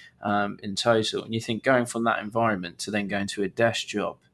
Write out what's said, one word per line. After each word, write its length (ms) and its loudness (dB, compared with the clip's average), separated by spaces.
um, 400 0
in 140 -6
total. 480 2
And 100 -10
you 60 0
think 240 -4
going 220 4
from 180 -4
that 160 2
environment 600 0
to 120 -6
then 160 0
going 200 -2
to 160 -2
a 40 0
desk 400 0
job 300 -4